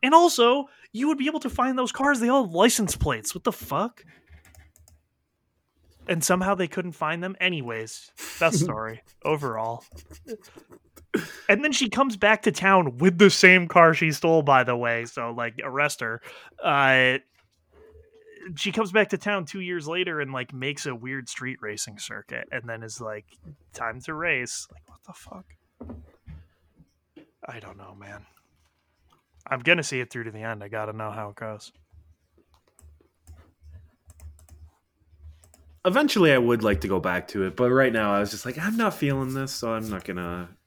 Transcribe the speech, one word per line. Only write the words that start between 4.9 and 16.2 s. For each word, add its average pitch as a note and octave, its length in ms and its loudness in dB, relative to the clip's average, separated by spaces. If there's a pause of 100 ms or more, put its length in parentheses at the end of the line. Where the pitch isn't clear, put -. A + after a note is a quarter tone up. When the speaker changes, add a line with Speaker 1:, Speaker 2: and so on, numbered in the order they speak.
Speaker 1:
And E3 160 0
somehow F#3 320 2
they F3+ 120 -2
couldn't F3 260 -8
find E3 300 -4
them. F#3 160 -8
Anyways, A#2+ 720 -4 (280)
best E3 200 4
Speaker 2:
<laughs> D3 40 2
Speaker 1:
story A2 400 -6 (200)
overall. A#2+ 600 -4 (1600)
And A3+ 160 2
then D4+ 80 0
she B3 180 0
comes A#3+ 280 0
back G#3 240 4
to G#3+ 100 2
town F3 460 2
with E3+ 220 4
the G3 100 10
same F#3 380 4
car E3 260 6
she D#3 180 0
stole, E3 300 2
by C#3 220 4
the A#2+ 120 0
way. A#2 300 -2
So, A#2 260 -8
like, A#2 320 -8
arrest C#3 380 -2
her. A#2 180 -6 (420)